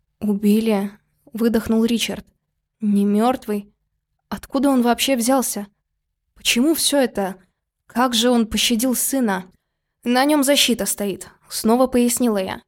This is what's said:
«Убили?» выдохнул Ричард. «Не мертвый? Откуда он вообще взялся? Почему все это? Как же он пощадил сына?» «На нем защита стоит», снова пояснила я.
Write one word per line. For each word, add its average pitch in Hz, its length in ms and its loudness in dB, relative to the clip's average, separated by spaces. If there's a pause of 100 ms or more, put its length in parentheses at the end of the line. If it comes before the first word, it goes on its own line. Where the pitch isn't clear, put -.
(200)
«Убили?» 208 680 0 (420)
выдохнул 226 520 0
Ричард. 214 400 -4 (560)
«Не 202 240 2
мертвый? 208 680 0 (560)
Откуда 269 420 -2
он 254 120 2
вообще 240 340 0
взялся? 233 500 0 (680)
Почему 294 400 0
все - 240 0
это? 202 380 -2 (500)
Как 247 280 -2
же 233 160 2
он 233 160 2
пощадил 233 480 -2
сына?» 214 500 -2 (600)
«На 247 200 2
нем 294 180 2
защита 254 440 0
стоит», - 420 -6 (200)
снова 247 380 2
пояснила 240 520 0
я. 190 300 -6